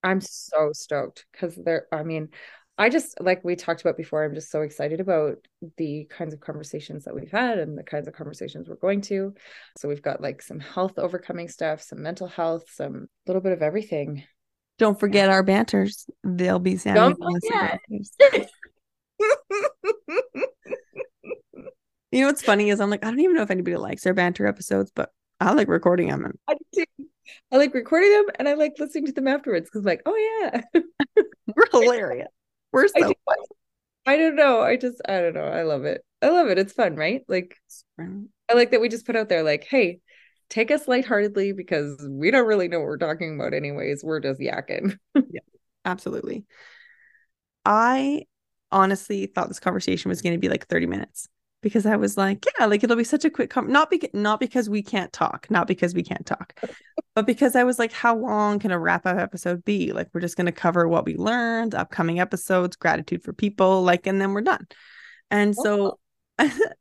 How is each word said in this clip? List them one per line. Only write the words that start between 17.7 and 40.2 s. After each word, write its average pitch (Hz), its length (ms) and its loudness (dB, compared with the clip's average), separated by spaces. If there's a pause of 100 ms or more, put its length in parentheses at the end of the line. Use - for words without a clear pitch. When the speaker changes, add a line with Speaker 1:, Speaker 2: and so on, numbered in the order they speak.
Speaker 2:
banters. 214 600 4 (680)
Speaker 1:
<laughs> 440 1160 -2 (1800)
Speaker 2:
You 254 80 4
know 277 80 4
what's 285 140 -2
funny 208 280 4
is 202 100 0
I'm 202 80 0
like, 208 160 -4
"I 220 60 -4
don't 254 100 -2
even 359 140 4
know 247 80 2
if 202 80 -4
anybody 180 260 -2
likes - 300 -6
our 185 80 2
banter 180 320 0
episodes, - 480 -2
but - 160 -4 (300)
I 202 120 4
like - 160 4
recording 175 420 2
'em." - 140 -4
And - 140 -10 (100)
Speaker 1:
I 302 60 2
do 330 300 -4 (140)
too. 285 100 -16 (420)
I 262 60 4
like 285 180 6
recording 320 360 4
them, 415 160 8 (120)
and 285 100 0
I 285 60 2
like 302 240 2
listening 294 280 -4
to 269 60 -4
them 269 140 -2
afterwards 262 420 0
'cause 214 120 -8
I'm 196 60 -2
like, 170 200 0
"Oh, 359 80 0
yeah." 440 460 -2 (140)
<laughs> - 840 0
Speaker 2:
We're - 160 8
hilarious. 220 560 2 (440)
We're 262 120 6
Speaker 1:
I 392 160 4
Speaker 2:
so - 80 4
Speaker 1:
do. - 60 2 (100)
Speaker 2:
funny. - 220 -2 (600)
Speaker 1:
I 269 100 4
don't 320 200 2
know. 269 240 6
I 233 160 2
just, 247 300 -6
I 190 140 0
don't 170 140 0
know. 151 100 -4
I 170 180 -2
love 147 220 -2
it. - 200 -4 (180)
I 262 60 6
love 330 200 6
it. 185 100 2
It's 196 140 0
fun, 185 240 0
right? 190 320 -2
Like, 180 280 -4 (420)
Speaker 2:
Right. 190 260 -12 (240)
Speaker 1:
I 233 60 4
like 240 160 6
that 240 100 4
we 233 80 0
just 226 160 -8
put 233 120 -4
out 220 120 -2
there, 170 140 2
like, 151 220 0
"Hey, 190 360 0 (480)